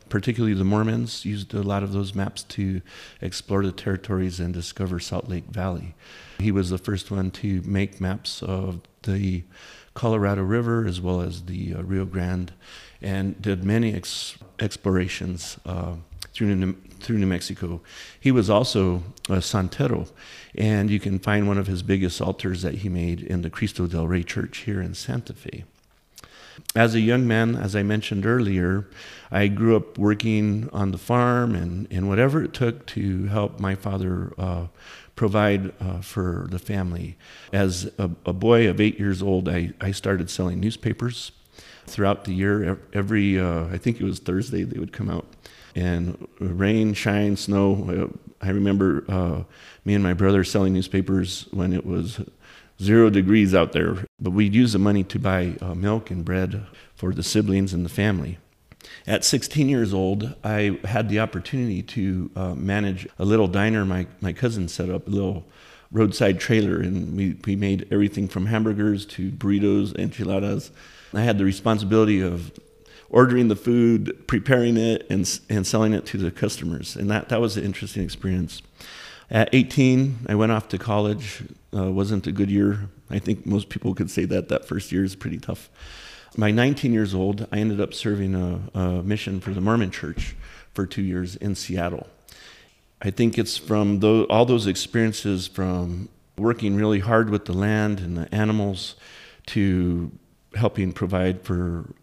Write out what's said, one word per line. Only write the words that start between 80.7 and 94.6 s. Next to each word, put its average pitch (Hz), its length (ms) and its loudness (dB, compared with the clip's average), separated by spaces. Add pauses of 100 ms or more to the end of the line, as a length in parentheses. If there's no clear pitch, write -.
college. 104 640 -2 (320)
Uh, 95 160 0
wasn't 98 340 0
a 80 60 -2
good 98 180 0
year. 101 380 2 (220)
I 101 100 -2
think - 260 -4
most 98 220 0
people 104 260 -4
could - 160 -4
say 87 140 -6
that 95 240 -2
that - 160 -2
first - 260 -6
year 95 140 0
is 95 100 -4
pretty - 240 -8
tough. - 320 -10 (640)
My 104 140 4
nineteen 123 420 4
years 107 220 2
old, 101 380 -2
I 104 60 -2
ended 104 220 0
up - 140 -2
serving 98 400 -2
a, 92 440 -4
a 90 260 0
mission 98 360 -4
for 98 100 -8
the 90 100 -4
Mormon 107 320 2
Church - 420 -6 (400)
for 98 100 0
two 98 180 -4
years 90 340 -2
in 101 180 -4
Seattle. 87 540 -4 (920)
I 98 80 -2
think 117 280 2
it's 110 180 -2
from 101 440 2
tho-, 110 240 6
all 113 220 4
those 117 200 4